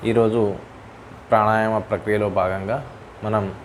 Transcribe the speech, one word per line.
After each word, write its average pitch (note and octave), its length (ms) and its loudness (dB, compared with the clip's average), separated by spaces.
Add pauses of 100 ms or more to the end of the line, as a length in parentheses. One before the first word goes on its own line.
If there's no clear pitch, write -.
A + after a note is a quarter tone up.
ఈరోజు A2 520 2 (720)
ప్రాణాయామ A2 480 4
ప్రక్రియలో G#2 520 0
భాగంగా F#2+ 560 -2 (380)
మనం G#2 420 -2